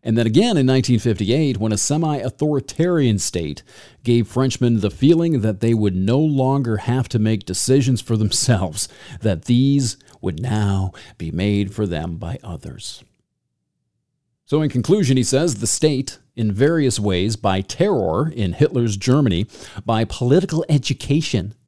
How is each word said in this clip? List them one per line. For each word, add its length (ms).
and 140
then 80
again 300
in 100
nineteen 340
fifty-eight 580
when 160
a 40
semi-authoritarian 1400
state 420
gave 200
Frenchmen 540
the 100
feeling 520
that 180
they 140
would 240
no 220
longer 580
have 320
to 100
make 240
decisions 560
for 160
themselves, 720
that 260
these 520
would 200
now 520
be 120
made 440
for 120
them 300
by 260
others. 640
So 160
in 80
conclusion, 460
he 80
says, 320
the 120
state, 520
in 160
various 480
ways, 380
by 240
terror 720
in 160
Hitler's 460
Germany, 500
by 180
political 640
education 840